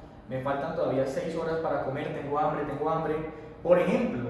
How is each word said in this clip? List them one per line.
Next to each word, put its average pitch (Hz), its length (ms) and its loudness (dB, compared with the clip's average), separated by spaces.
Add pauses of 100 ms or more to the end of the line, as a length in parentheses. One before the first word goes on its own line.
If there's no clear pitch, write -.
(300)
me 131 120 -4
faltan 139 340 -2
todavía 135 300 2
seis 165 300 -2
horas 160 220 -2
para 147 260 0
comer, 143 320 -4
tengo 143 240 -2
hambre, 151 260 2
tengo 151 240 -2
hambre". 160 260 0 (460)
Por 175 180 8
ejemplo, 226 500 2